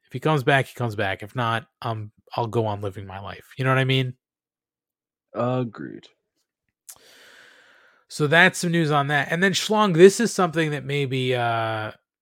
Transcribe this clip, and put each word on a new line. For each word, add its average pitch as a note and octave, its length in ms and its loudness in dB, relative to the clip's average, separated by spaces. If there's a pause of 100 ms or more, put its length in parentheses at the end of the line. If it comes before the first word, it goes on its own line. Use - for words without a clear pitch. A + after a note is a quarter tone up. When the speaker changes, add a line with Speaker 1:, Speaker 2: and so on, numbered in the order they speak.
Speaker 1:
If - 60 -20
he B2+ 80 -10
comes D3+ 220 0
back, C#3 240 2
he - 80 -20
comes A2+ 220 -4
back. G2 260 -4
If G#2 140 -12
not, A2+ 300 -4 (160)
um, A2 300 -8 (220)
I'll A#2 120 -4
go A2 200 -2
on G2+ 140 -6
living G2 260 -10
my F#2+ 140 -14
life. F#2+ 380 -16
You C3 60 -4
know C3 60 2
what C3 80 4
I C3+ 60 2
mean? C3 300 -2 (1200)
Speaker 2:
Agreed. A#2 760 -6 (2000)
Speaker 1:
So - 180 -4
that's E3+ 320 6
some F3 140 -2
news E3 180 2
on C#3+ 180 2
that. C#3+ 220 0
And E3+ 120 0
then, G3 100 2
Schlong, G#3+ 420 0
this F#3+ 240 8
is A3+ 140 0
something D#3+ 380 0
that C#3 140 -6
maybe, C3 500 -2
uh, A2+ 580 -4 (300)